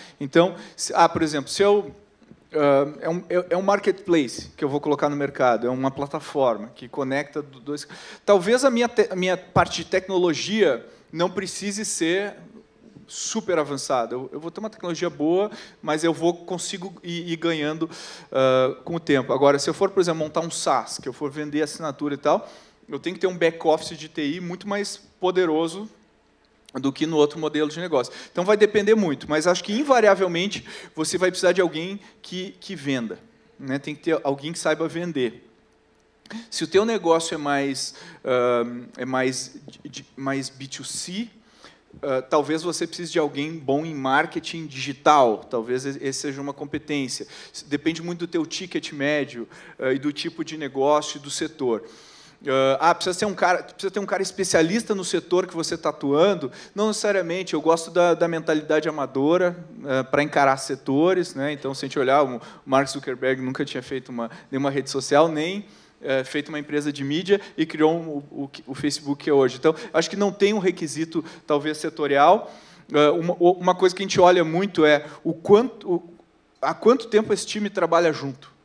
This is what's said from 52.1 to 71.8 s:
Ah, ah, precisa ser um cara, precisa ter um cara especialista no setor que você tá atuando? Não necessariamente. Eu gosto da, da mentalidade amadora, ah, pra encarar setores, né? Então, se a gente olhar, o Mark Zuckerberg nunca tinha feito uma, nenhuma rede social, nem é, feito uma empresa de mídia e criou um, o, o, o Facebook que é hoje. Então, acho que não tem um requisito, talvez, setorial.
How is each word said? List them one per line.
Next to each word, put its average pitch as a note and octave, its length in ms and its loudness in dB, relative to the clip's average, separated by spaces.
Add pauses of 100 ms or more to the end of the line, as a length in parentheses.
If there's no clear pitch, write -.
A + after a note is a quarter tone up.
Ah, C3+ 440 4
ah, E3+ 40 6
precisa F3 240 -4
ser A3 60 -2
um G3+ 100 -2
cara, F3+ 280 2
precisa - 280 -8
ter F#3+ 80 -6
um G3 80 -6
cara F#3+ 160 -2
especialista F#3+ 720 0
no F#3+ 80 -6
setor F3 440 0
que F3 100 -12
você E3 220 -4
tá - 100 -2
atuando? D3 640 2 (220)
Não G#3+ 140 0
necessariamente. F#3+ 640 -2
Eu D#3 60 0
gosto E3 300 2
da, F3 220 4
da E3 160 2
mentalidade D#3 580 0
amadora, D#3 680 0 (280)
ah, C3 200 0
pra C#3 180 2
encarar C#3 360 4
setores, D#3+ 760 0
né? C#3 180 -4
Então, C#3 220 -6
se C#3 120 -8
a - 20 -6
gente C3 100 -6
olhar, C3+ 240 4
o B2+ 160 -2 (280)
Mark C3+ 200 2
Zuckerberg C3 540 -4
nunca C3 240 -4
tinha C3+ 180 -8
feito C3 280 -10
uma, A#2 200 -8 (220)
nenhuma C#3 180 0
rede C3+ 200 -4
social, C#3+ 360 4
nem E3+ 380 -4 (360)
é, C3+ 240 -2
feito D3 240 -6
uma D#3 100 -8
empresa D3 340 -4
de C#3 100 -6
mídia F3+ 380 0 (160)
e D#3+ 100 0
criou D#3 280 2
um, E3 140 -6
o, C#3+ 140 -8 (220)
o, C3+ 60 -12 (180)
o C3 60 -8
Facebook C#3+ 500 -4
que D#3+ 60 0
é - 20 4
hoje. C3 240 4
Então, D#3+ 180 2 (180)
acho F3 160 0
que - 80 -8
não G3+ 140 2
tem G3 240 2
um G#3+ 40 0
requisito, D#3+ 640 -4 (220)
talvez, D3+ 320 -2
setorial. D3+ 760 4 (400)